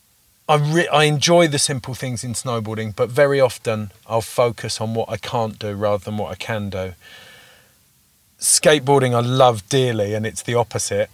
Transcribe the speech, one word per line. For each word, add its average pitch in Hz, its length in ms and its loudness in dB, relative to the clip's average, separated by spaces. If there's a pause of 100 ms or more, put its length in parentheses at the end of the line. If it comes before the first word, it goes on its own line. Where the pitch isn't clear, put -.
(460)
I 151 100 4
re-, 151 320 2
I 151 160 4
enjoy 160 440 4
the 143 100 -2
simple 131 360 -4
things 123 280 -8
in 123 120 -8
snowboarding, 110 600 -6
but 123 140 -2
very 139 320 2
often 110 520 0 (140)
I'll 113 140 -2
focus 117 600 -2
on 113 140 -4
what 113 140 -2
I 110 80 -6
can't 110 420 -6
do 104 160 -8
rather 101 300 -2
than 107 140 -6
what 90 140 -6
I - 20 -10
can 104 340 -6
do. 92 240 -8 (1500)
Skateboarding 139 760 2
I 117 60 2
love 123 480 4
dearly, 113 460 0
and 107 100 -2
it's 110 160 -8
the 120 140 -4
opposite. 107 600 -2